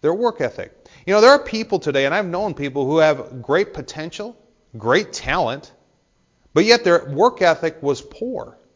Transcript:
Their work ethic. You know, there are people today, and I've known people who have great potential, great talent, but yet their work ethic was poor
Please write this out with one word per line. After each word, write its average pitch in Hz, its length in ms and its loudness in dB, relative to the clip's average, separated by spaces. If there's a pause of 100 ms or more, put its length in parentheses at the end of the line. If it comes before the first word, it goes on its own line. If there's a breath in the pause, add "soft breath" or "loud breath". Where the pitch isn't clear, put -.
Their 156 140 0
work 226 260 -2
ethic. 117 300 -6 (360 soft breath)
You 190 60 0
know, 208 80 6
there 247 120 10
are 285 80 4
people 220 400 -4
today, 139 260 0
and 147 80 0
I've 202 100 0
known 180 300 -6
people 139 320 -4
who 151 120 0
have 135 440 0
great 180 320 -2
potential, 170 640 -14 (420)
great 127 340 0
talent, 139 600 -6 (800)
but 165 120 2
yet 233 200 4
their 170 220 4
work 170 360 0
ethic 160 400 0
was 139 180 -2
poor - 560 -12 (180)